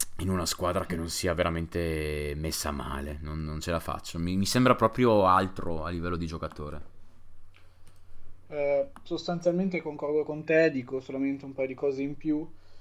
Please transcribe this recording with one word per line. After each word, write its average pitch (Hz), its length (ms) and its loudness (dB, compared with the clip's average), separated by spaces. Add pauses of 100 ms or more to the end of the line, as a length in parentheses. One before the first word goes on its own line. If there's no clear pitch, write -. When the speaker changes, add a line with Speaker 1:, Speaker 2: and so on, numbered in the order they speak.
(200)
Speaker 1:
in 90 100 -2
una 90 160 0
squadra 90 400 0
che 90 100 -4
non 82 140 -4
sia 87 240 0
veramente 80 1040 0
messa 76 340 -2
male, 71 500 -6
non, 78 220 -6
non 78 160 -6
ce 87 120 -4
la 82 80 0
faccio, - 400 -6
mi, 90 180 2
mi 98 80 4
sembra 123 300 6
proprio 110 500 6
altro 92 580 4
a 85 60 -4
livello 87 260 -2
di 82 120 -2
giocatore. 76 540 -8 (1700)
Speaker 2:
Eh, 143 420 2 (140)
sostanzialmente 175 800 0
concordo 151 420 0
con 151 200 -4
te, 160 280 6
dico 131 280 -4
solamente 135 460 -2
un 135 80 -10
paio 135 140 -2
di 131 60 -8
cose 139 280 0
in 143 160 -2
più. 156 320 -2 (320)